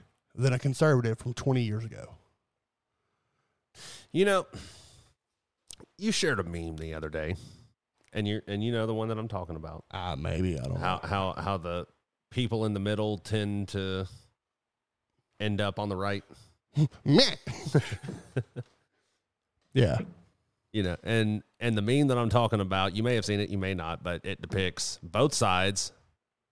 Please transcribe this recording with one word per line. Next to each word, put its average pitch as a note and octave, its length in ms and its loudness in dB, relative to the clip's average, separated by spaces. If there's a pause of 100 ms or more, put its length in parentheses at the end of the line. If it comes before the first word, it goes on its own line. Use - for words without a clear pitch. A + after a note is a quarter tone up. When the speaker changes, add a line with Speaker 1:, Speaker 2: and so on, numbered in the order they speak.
(340)
Speaker 1:
than B2+ 200 2
a B2+ 40 0
conservative B2+ 600 4
from B2 160 -6
twenty C3 280 2
years A2 220 -2
ago? - 300 -14 (2000)
Speaker 2:
You F3+ 120 4
know, G3 220 4 (1500)
you G#3 140 0
shared C#3 280 2
a F2+ 40 0
meme E2 320 -6
the D#2+ 180 -8
other D#2 160 -6
day, D#2+ 260 -2 (760)
and G#2 140 -2
you, G#2 200 -2
and G2+ 180 -4
you A#2 80 0
know A2+ 140 0
the A2+ 80 -2
one A2 140 -2
that A2 100 -4
I'm A2 100 -6
talking F2 280 -6
about. D#2+ 340 -12
Speaker 1:
Uh, F2+ 260 -6
maybe, E2+ 420 0
I B1+ 40 -8
don't D2+ 180 -4
Speaker 2:
How, F2+ 220 0
Speaker 1:
know. - 60 -8
Speaker 2:
how, F#2+ 280 0
how G2 220 -2
the F2 280 -6 (440)
people A2+ 340 -2
in G#2+ 80 0
the G2+ 80 -2
middle G#2+ 380 0
tend G2+ 500 -2
to F#2+ 380 -4 (1300)
end G#2 220 -2
up G2+ 180 -2
on G#2 120 -2
the G2 60 -4
right. G2+ 280 -4 (420)
Speaker 1:
<laughs> - 380 0
Meh. G#3 300 6 (400)
Speaker 2:
<laughs> D3+ 60 6 (1900)
Speaker 1:
Yeah. G2+ 240 6 (720)
Speaker 2:
You G#2+ 100 0
know, F2 200 0
and, G#2+ 400 2 (180)
and A#2 160 2
the G#2 60 2
meme C#3 260 4
that B2+ 100 4
I'm A#2 100 2
talking A2+ 320 4
about, F#2+ 340 2
you G#2+ 80 0
may B2 120 2
have A2 100 0
seen G#2 160 0
it, G#2 80 -2
you G2 100 -2
may F#2+ 160 -2
not, E2+ 280 -6
but F2 220 -6
it - 180 -8
depicts - 600 -4
both A#2+ 300 2
sides, G2 600 2 (600)